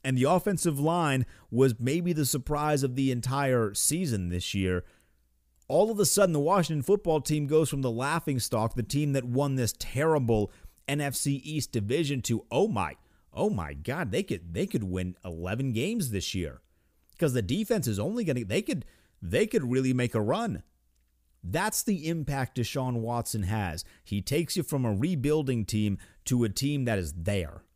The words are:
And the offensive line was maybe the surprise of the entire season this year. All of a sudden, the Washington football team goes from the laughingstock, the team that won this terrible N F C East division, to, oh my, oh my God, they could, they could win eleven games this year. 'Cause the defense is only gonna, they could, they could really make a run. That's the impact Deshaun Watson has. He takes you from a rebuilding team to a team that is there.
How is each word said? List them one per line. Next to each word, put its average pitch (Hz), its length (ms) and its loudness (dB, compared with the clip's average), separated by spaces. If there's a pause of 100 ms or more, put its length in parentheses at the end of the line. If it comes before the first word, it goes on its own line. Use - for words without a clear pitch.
And 131 120 0
the 127 100 4
offensive 170 540 2
line 151 460 2 (240)
was 120 300 4
maybe 165 340 0
the 151 120 0
surprise 147 580 0
of 127 120 -2
the 135 140 2
entire 123 640 0
season 120 560 0
this 87 240 -4
year. 92 320 0 (840)
All 190 220 4
of 214 100 -2
a 190 60 6
sudden, 185 280 4
the 147 60 2
Washington 156 440 2
football 170 360 2
team 147 280 0
goes 156 200 4
from 135 140 -4
the 123 100 0
laughingstock, 123 840 0
the 120 80 0
team 143 300 0
that 131 120 0
won 135 300 0
this 120 240 0
terrible 127 720 2 (360)
N 143 140 -2
F 143 140 -2
C 139 220 0
East 151 340 -6
division, 131 520 0
to, - 280 -2
oh 165 160 4
my, 95 280 -2 (380)
oh 180 160 0
my 82 240 -2
God, 110 380 -4
they 156 100 0
could, 87 320 -6
they 165 140 -2
could 120 160 -2
win 90 320 -4 (100)
eleven 92 480 -4
games 151 380 -2
this 95 240 -4
year. 76 260 -4 (560)
'Cause 147 160 2
the 123 80 2
defense 170 460 0
is 104 100 0
only 208 260 -2
gonna, 123 220 -2
they 123 160 0
could, 214 240 -4 (360)
they 113 240 2
could 165 240 0
really 131 220 2
make 123 240 0
a 110 60 4
run. 196 420 -2 (800)
That's 170 400 -2
the 165 240 0
impact 143 500 -2
Deshaun 123 440 -2
Watson 117 420 -2
has. 92 400 -2 (180)
He 101 200 -4
takes 156 340 -2
you 175 80 0
from 135 220 -2
a 107 80 2
rebuilding 135 720 0
team 104 320 0 (260)
to 120 220 2
a 104 40 0
team 135 360 -2
that 113 120 2
is 78 140 -4
there. 85 540 -4 (100)